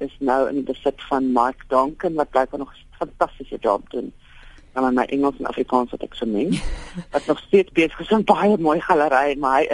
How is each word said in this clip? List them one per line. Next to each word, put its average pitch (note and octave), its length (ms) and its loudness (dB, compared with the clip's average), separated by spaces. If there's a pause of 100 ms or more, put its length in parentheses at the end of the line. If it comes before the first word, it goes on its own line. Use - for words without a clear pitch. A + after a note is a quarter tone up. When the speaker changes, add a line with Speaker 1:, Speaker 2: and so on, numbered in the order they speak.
Speaker 1:
is C#3 160 -10
nou C3+ 300 0
in C#3+ 100 -6
die C3 140 -6
besit - 340 -4
van C3 240 0
Mike B2 360 0
Duncan, D#3 520 0
wat C#3+ 100 -2
blykbaar C3 300 -2
nog C3+ 140 -12
'n - 240 -20
fantastiese - 640 -6
job G2+ 280 -2
doen. - 220 -10 (600)
Nou, C3 180 0
my B2 120 2
Engels C#3 360 -2
en C#3 60 -8
Afrikaans B2+ 460 -2
wat - 120 -10
ek - 120 -12
so A#2+ 100 -8
meng, A2+ 260 -2 (320)
Speaker 2:
<laughs> - 300 -14
Speaker 1:
wat C#3+ 140 -2
nog D3+ 120 0
steeds - 320 4
besig E3 280 0
is, E3+ 120 -8
'n A3 120 4
baie G3+ 340 4
mooi D#3+ 240 2
galery, D3 580 2
maar C3+ 200 2
hy D#3+ 140 2